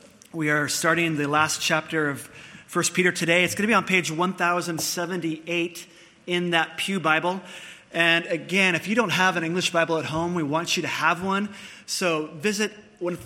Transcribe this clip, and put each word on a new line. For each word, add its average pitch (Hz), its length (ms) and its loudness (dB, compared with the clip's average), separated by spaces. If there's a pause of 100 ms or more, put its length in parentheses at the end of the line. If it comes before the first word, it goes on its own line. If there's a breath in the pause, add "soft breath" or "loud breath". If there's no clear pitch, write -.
(320)
We 151 180 0
are 147 180 2
starting 165 480 2
the 143 100 0
last 151 340 2
chapter 156 480 0
of 135 120 -4 (480 loud breath)
First - 260 0
Peter 180 160 4
today. 175 320 2
It's 175 140 0
gonna 208 100 0
be 226 80 4
on 190 100 4
page 180 280 2
one 175 220 0
thousand 175 460 0
seventy-eight 170 1040 -4 (440 loud breath)
in 175 220 0
that 160 260 0
pew 196 240 -2
Bible. 160 400 0 (520 loud breath)
And 170 340 4
again, 175 500 0
if 160 100 -4
you 208 80 0
don't 220 160 2
have 180 260 2
an 170 60 -2
English 170 300 -2
Bible 165 260 2
at 143 60 -4
home, 165 320 -2
we 160 80 0
want 160 320 -2
you 175 60 -2
to 139 60 -4
have 165 360 2
one. 196 280 -2 (340 loud breath)
So 160 480 -2
visit 202 380 -2 (280)
one, 175 140 -2 (120)